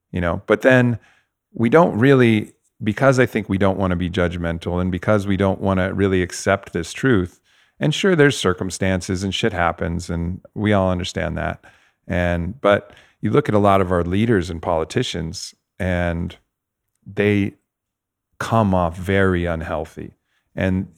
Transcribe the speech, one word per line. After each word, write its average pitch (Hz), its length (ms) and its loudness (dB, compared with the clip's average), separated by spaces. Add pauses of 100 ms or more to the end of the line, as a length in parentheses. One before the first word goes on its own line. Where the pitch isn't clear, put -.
(120)
you 90 80 -6
know? 87 280 -2
But 107 140 2
then 123 360 4 (560)
we 113 160 0
don't 147 300 4
really, 123 540 4 (300)
because 127 360 2
I 123 80 6
think 104 200 -4
we 95 120 0
don't 95 180 2
wanna 92 180 0
be 87 140 -4
judgmental 87 720 -2
and 90 100 -2
because 98 360 0
we 98 100 0
don't 95 240 0
wanna 95 320 0
really 95 300 2
accept - 500 -4
this 82 180 -6
truth, 101 480 0 (400)
and 147 140 0
sure, 190 220 0
there's 143 200 4
circumstances 92 880 -2
and 95 100 -4
shit 110 200 -2
happens 87 560 -2
and 85 320 -6 (140)
we 107 180 0
all 95 160 2
understand 87 480 -4
that. 80 260 -8 (440)
And, 87 520 -2
but 101 340 0 (280)
you 104 100 -2
look 143 160 0
at 104 80 0
a 104 40 4
lot 98 200 4
of 90 100 0
our 87 140 2
leaders 95 460 0
and 82 120 -8
politicians 82 920 -4 (240)
and 87 560 -4 (680)
they 101 480 0 (840)
come 110 380 2
off 87 220 0
very 95 480 0
unhealthy. 82 680 -8 (400)
And 92 420 -2